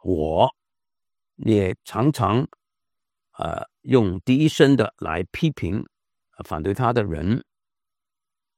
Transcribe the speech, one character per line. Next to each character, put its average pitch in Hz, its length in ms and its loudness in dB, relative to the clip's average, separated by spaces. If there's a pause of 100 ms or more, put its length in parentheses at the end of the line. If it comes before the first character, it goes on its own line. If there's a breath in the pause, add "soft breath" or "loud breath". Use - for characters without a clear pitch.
我， 85 500 0 (840)
也 104 460 2
常 127 280 -2
常， 117 360 0 (880)
呃， - 280 -6 (160)
用 107 400 0
第 127 160 2
一 156 100 4
身 139 280 4
的 113 240 0
来 82 320 -4
批 - 200 -2
评， - 320 -6 (540)
呃， - 60 -14
反 80 180 -6
对 95 120 -2
他 120 200 0
的 117 100 0
人。 87 400 -2 (1160)